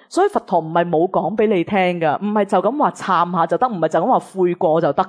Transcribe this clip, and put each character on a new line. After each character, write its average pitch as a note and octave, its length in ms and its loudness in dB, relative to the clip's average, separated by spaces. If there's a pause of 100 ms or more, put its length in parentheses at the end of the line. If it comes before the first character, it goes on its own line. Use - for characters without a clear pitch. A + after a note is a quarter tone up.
所 F4+ 160 0
以 G#4 40 2
佛 B3+ 120 -4
陀 F3 200 -2
唔 D#3+ 120 -6
係 F3 160 0
冇 E3+ 220 0
講 F3+ 260 -2
俾 G#3+ 100 2
你 F#3+ 180 2
聽 F3+ 360 0
㗎， D3+ 180 0
唔 G#3 140 -4
係 G#3+ 140 0
就 G3 160 0
咁 A#3+ 160 -2
話 C4+ 140 2
懺 F3 400 -2
下 E3+ 140 0
就 E3+ 120 0
得， B3+ 100 0
唔 G#3 120 -6
係 D#3+ 80 0
就 D#3+ 120 0
咁 F#3 60 0
話 A#3 120 2
悔 F3 360 -2
過 E3 260 2
就 D3+ 140 2
得 F#3 140 0